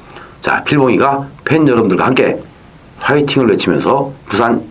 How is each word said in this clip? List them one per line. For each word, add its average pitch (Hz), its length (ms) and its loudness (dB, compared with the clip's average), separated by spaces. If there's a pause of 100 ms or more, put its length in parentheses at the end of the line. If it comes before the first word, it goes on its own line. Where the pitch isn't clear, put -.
(420)
자, - 220 -4
필봉이가 139 640 0 (180)
팬 156 220 2
여러분들과 104 380 2
함께 113 360 0 (580)
화이팅을 139 500 0
외치면서 101 640 0 (160)
부산 117 440 -2